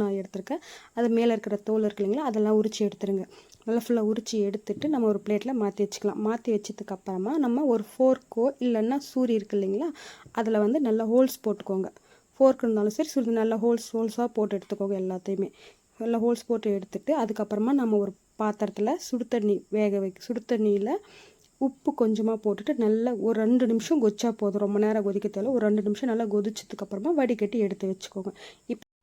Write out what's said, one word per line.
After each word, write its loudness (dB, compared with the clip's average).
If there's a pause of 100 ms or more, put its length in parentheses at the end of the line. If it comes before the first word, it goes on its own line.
நான் -2
எடுத்திருக்கேன். -8 (320)
அது 2 (120)
மேல 4
இருக்கிற -4 (140)
தோல் 2
இருக்கு -4
இல்லைங்களா, 0
அதெல்லாம் 2
உரிச்சு -2
எடுத்துருங்க. -4 (400)
நல்லா 0
ஃபுல்லா 2
உரிச்சு -4 (120)
எடுத்துட்டு -4
நம்ம 2
ஒரு 2
பிளேட்ல 0 (100)
மாத்தி -2
வச்சுக்கலாம். -4
மாத்தி -2
வச்சதுக்கு -6
அப்புறமா -4 (100)
நம்ம 2
ஒரு 0
ஃபோர்க்கோ 2 (200)
இல்லைன்னா 2 (120)
சூரி 0
இருக்கு -4
இல்லைங்களா, 0 (520)
அதுல 2
வந்து 2
நல்லா 2
ஹோல்ஸ் 4
போட்டுக்கோங்க. -2 (480)
ஃபோர்க் 4
இருந்தாலும் 0
சரி, -2
சூரி 0
நல்லா 2
ஹோல்ஸ், 0
ஹோல்ஸா -2 (120)
போட்டு 0
எடுத்துக்கோங்க -4
எல்லாத்தையுமே. -4 (520)
நல்லா 0
ஹோல்ஸ் 0
போட்டு 0
எடுத்துட்டு, -4 (100)
அதுக்கப்புறமா 0
நம்ம 2
ஒரு -4 (280)
பாத்திரத்துல -2 (120)
சுடு -4
தண்ணி 2 (200)
வேக 2
வை-, -6 (100)
சுடு -4 (100)
தண்ணியில 2 (760)
உப்பு -2
கொஞ்சமா 2 (100)
போட்டுட்டு -2 (100)
நல்லா 2 (140)
ஒரு 2 (100)
ரெண்டு 4
நிமிஷம் 0
கொதிச்சா 2 (100)
போதும். 0
ரொம்ப 0
நேரம் 2
கொதிக்க -2
தேவையில்ல. -2
ஒரு 2
ரெண்டு 4
நிமிஷம் -2
நல்லா 0 (100)
கொதிச்சதுக்கு -4
அப்புறமா -4
வடிகட்டி 0
எடுத்து -4
வச்சுக்கோங்க. -8 (400)
இப்போ -8 (180)